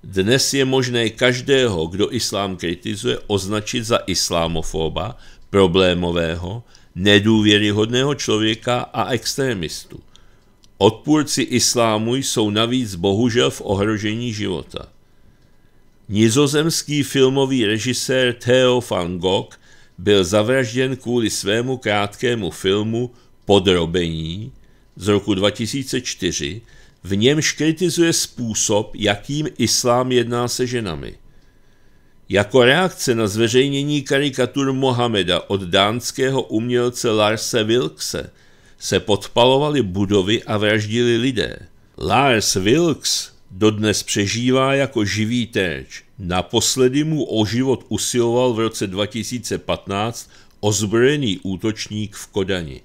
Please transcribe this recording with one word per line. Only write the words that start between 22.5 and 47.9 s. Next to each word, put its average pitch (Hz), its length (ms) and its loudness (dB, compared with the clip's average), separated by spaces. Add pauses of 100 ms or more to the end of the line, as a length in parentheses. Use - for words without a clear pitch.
filmu 110 600 -2 (340)
Podrobení 87 1040 2 (440)
z 92 120 -6
roku 104 260 2
dva 98 180 2
tisíce 127 500 -6
čtyři, 87 600 -6 (420)
v 95 120 -4
němž 135 360 2
kritizuje 165 640 0
způsob, 107 840 -2
jakým 104 520 -2 (100)
islám 123 540 0
jedná 120 360 0
se 127 200 -2
ženami. 85 480 -6 (1120)
Jako 104 340 4
reakce 139 520 2
na 110 120 0
zveřejnění 139 760 2
karikatur 135 720 0
Mohameda 117 760 0
od 98 140 -2
dánského 117 800 0
umělce 120 720 -2
Larse 107 520 0
Vilkse 113 680 -2 (500)
se 98 200 -2
podpalovaly 131 840 2
budovy 101 640 0
a 110 140 -4
vraždili 110 600 0
lidé. 113 420 -2 (380)
Lars 117 580 2
Vilks 131 760 0 (200)
dodnes 107 520 0
přežívá 123 720 0
jako 127 320 0
živý 107 420 -2
terč. 80 560 -6 (160)
Naposledy 123 840 0
mu 147 360 -2
o 107 60 4
život 123 440 -2
usiloval 120 640 0